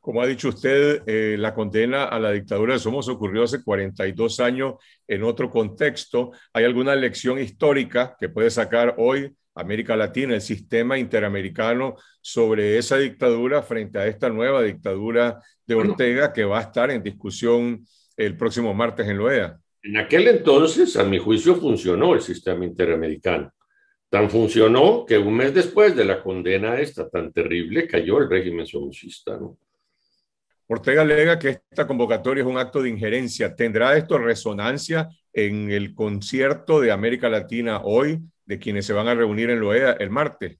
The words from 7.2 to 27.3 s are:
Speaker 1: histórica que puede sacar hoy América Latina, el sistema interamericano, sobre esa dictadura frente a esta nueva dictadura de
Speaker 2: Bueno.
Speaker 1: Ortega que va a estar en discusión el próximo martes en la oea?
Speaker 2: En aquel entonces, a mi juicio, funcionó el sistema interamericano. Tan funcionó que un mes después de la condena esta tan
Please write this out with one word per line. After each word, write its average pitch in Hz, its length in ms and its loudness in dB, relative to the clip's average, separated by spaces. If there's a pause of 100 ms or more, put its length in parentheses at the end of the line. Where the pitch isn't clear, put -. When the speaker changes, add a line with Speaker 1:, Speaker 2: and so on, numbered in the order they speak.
Speaker 1:
histórica 127 800 0
que 92 100 -6
puede 110 220 2
sacar 117 480 0
hoy 135 360 0 (200)
América 104 420 -4
Latina, 120 380 -2
el 104 60 -2
sistema 117 580 -2
interamericano, 110 960 -2 (240)
sobre 107 580 2
esa 123 180 0
dictadura 127 680 0
frente 110 360 -8
a 98 80 -2
esta 110 220 -2
nueva 120 340 0
dictadura 110 800 -2 (260)
de 117 80 0
Speaker 2:
Bueno. 104 160 2
Speaker 1:
Ortega 131 420 0
que 110 120 -2
va 101 140 0
a 113 40 -4
estar 120 300 -2
en 117 100 -6
discusión 117 840 -2 (320)
el 104 200 -2
próximo 113 360 -2
martes 113 360 -2
en 98 100 -2
la 101 60 -2
oea? 113 340 -2 (240)
Speaker 2:
En 104 140 -6
aquel 170 320 4
entonces, 240 680 4
a 101 60 -2
mi 98 160 0
juicio, 110 380 2
funcionó 117 580 0
el - 60 0
sistema 90 440 -6
interamericano. 82 880 -2 (560)
Tan 101 220 2
funcionó 117 720 4
que 110 140 4
un 104 180 2
mes 131 160 2
después 185 440 4
de 113 80 4
la 95 180 0
condena 95 580 -2
esta - 280 -6
tan 82 240 -6